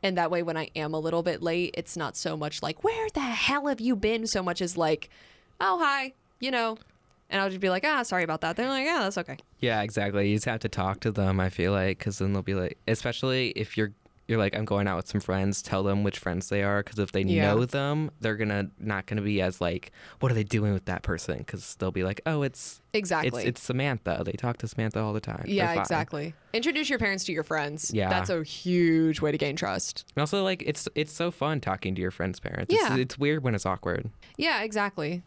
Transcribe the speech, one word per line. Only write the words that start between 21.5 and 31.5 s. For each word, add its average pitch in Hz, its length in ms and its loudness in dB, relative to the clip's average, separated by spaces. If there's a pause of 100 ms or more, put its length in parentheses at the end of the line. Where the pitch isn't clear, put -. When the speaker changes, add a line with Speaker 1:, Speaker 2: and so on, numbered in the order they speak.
Speaker 2:
they'll 92 120 -2
be 92 120 0
like, 95 220 -2
"Oh, 156 160 0
it's - 400 -6 (120)
Speaker 1:
Exactly. 160 500 0
Speaker 2:
it's, 117 60 2
it's 123 120 -6
Samantha. 123 640 -2
They 101 80 -4
talk 120 240 -2
to 120 100 -6
Samantha 110 320 -2
all 110 140 0
the 110 80 0
time. - 240 -6
They're 202 100 0
Speaker 1:
Yeah, 185 140 2
Speaker 2:
fine." 170 100 0
Speaker 1:
exactly. 156 540 -2 (200)
Introduce 294 360 0
your 262 100 2
parents 196 260 0
to - 80 -4
your 156 100 0
friends. 151 500 -2
Speaker 2:
Yeah. 98 160 2
Speaker 1:
That's 92 200 2
a 170 140 0
huge 160 800 4
way 151 100 2
to 151 60 0
gain 147 180 0
trust. - 500 -4 (100)
Speaker 2:
And 147 60 2
also, 190 220 2
like, 190 220 0
it's, - 300 -2
it's 151 180 -2
so 170 180 -2
fun 151 300 0